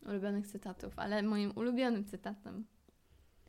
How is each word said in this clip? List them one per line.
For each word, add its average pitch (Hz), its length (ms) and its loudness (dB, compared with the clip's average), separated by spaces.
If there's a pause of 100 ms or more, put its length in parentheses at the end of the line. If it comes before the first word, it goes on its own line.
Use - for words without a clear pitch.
ulubionych 202 400 0
cytatów, 196 520 -8
ale 202 240 2
moim 208 340 2
ulubionym 233 480 4
cytatem, 196 600 -8 (840)